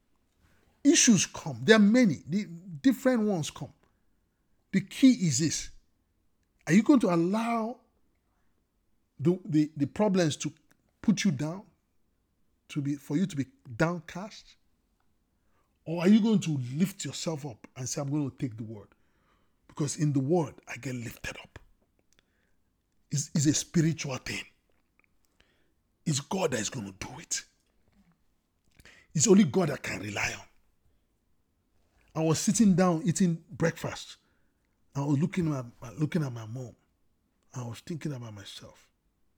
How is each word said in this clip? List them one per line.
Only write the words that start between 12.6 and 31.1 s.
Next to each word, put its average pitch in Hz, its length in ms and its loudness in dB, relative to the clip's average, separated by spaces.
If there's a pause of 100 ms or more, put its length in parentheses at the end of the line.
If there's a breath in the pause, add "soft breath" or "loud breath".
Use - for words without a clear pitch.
To 151 140 -4
be, 143 120 -4
for 143 220 -4
you 185 100 0
to 190 80 -10
be 135 120 -4 (300)
downcast? - 800 -6 (1300)
Or 170 180 -4
are 175 60 4
you 214 120 8
going 214 200 4
to 147 200 -2 (160)
lift 185 280 -2
yourself 147 400 -6
up 123 220 -14 (100)
and 127 120 -8
say, - 120 -6
"I'm 139 100 -6
going 143 200 -2
to - 60 -14
take 113 200 -8
the 117 60 -12
word"? 107 240 -14 (800)
Because - 300 -6
in 151 160 0
the 139 80 0
word, 147 340 0 (140)
I - 80 -12
get 123 180 -10
lifted 117 440 -10
up. - 200 -20 (1500)
It's, 143 240 -6
it's 147 120 0
a 151 80 4
spiritual 156 640 -2
thing. - 260 -10 (1600)
It's 139 140 -2
God 180 320 -4
that 117 80 -2
is 101 100 -6
going 110 160 -10
to 95 140 -14
do - 80 -10 (100)
it. - 240 -8 (1700 soft breath)
It's 156 120 2
only 202 180 8
God 156 260 0
that - 120 -6
can - 180 -8
rely 104 380 -6
on. - 1800 -16